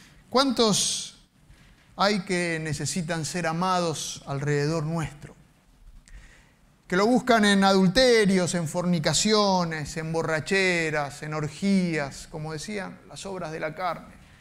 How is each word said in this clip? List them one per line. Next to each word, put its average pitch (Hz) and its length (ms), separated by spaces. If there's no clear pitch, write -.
¿Cuántos 240 880
hay 202 240
que 175 420
necesitan 156 640
ser 175 200
amados 170 800
alrededor 147 580
nuestro? 160 520
Que 180 80
lo 202 80
buscan 226 400
en 202 180
adulterios, 196 920
en 170 120
fornicaciones, 175 1300
en 160 160
borracheras, 160 1080
en 151 120
orgías, 156 960
como 156 240
decían, 185 520
las 147 200
obras 180 260
de 165 80
la 156 140
carne. 170 400